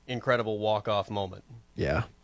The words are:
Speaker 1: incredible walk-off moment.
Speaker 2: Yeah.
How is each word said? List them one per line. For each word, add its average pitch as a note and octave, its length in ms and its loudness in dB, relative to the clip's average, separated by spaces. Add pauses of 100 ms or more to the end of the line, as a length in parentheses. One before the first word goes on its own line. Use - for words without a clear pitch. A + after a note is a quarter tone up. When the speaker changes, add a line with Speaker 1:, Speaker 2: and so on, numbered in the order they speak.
Speaker 1:
incredible A#2 520 0
walk-off G#2+ 500 2
moment. G2 340 -4 (320)
Speaker 2:
Yeah. - 280 0 (200)